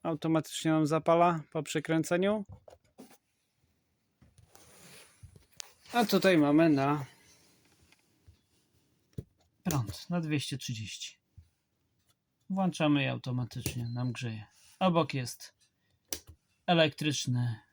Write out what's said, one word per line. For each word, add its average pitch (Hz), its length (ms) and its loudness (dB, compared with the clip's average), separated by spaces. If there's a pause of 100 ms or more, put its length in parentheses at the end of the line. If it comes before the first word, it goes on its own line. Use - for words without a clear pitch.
Automatycznie 160 680 -2
nam 156 160 2
zapala 165 640 2
po 156 120 -6
przekręceniu. 175 840 0 (3500)
A 240 120 4
tutaj 190 320 4
mamy 151 320 6
na 139 360 2 (2500)
prąd, 139 460 -4
na 175 120 -2
dwieście 151 360 -4
trzydzieści. - 600 -12 (1300)
Włączamy 160 540 0
i 131 40 -2
automatycznie 123 840 -6
nam 123 220 -4
grzeje. 110 340 -10 (340)
Obok 170 340 0
jest 127 400 -10 (1160)
elektryczny 139 920 0 (140)